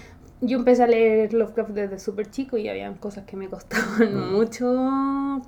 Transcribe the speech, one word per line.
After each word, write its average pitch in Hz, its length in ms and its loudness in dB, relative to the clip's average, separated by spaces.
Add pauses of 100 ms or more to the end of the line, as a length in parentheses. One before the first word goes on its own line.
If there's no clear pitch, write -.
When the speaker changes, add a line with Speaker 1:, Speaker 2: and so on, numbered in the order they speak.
(400)
Speaker 1:
Yo 254 180 0
empecé 247 240 6
a 240 40 6
leer 220 460 4
Lovecraft 220 380 0
desde 196 280 -6
súper 208 320 -6
chico 262 280 -6
y 214 100 -4
habían 196 280 -8
cosas 196 280 -12
que - 120 -16
me 190 120 -10
costaban 214 680 0
Speaker 2:
Mm. 185 180 -4
Speaker 1:
mucho, 262 1160 0